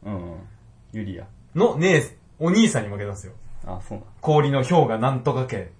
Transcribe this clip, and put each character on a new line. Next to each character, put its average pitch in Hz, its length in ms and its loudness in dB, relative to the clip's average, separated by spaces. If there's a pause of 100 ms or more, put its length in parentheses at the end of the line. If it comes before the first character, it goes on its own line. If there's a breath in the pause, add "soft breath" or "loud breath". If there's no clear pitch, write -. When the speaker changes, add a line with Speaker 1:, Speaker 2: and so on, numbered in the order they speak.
Speaker 1:
な。 104 80 -8
Speaker 2:
う 101 40 -6
ん 87 180 -10
う - 20 -14
ん。 87 40 -14 (520)
ユ 107 140 -8
リ 92 140 -10
ア。 - 60 -14 (300)
Speaker 1:
の、 214 220 4
ね 175 180 4
え、 - 220 0 (220)
お 165 120 0
兄 214 160 6
さ 113 140 -2
ん - 20 -4
に 101 60 -10
負 101 80 -8
け 104 60 -6
た 101 80 -6
ん - 20 -8
で - 40 -10
す 92 100 -16
よ。 - 60 -18 (320)
Speaker 2:
あ、 92 220 -8
そ 104 80 -12
う - 40 -8
な - 60 -16
の？ - 60 -20 (100)
Speaker 1:
氷 147 300 4
の 135 80 2
氷 139 280 4
河 110 120 -2
な 127 120 2
ん 127 100 -2
と 135 120 0
か 127 120 -2
家 95 340 -8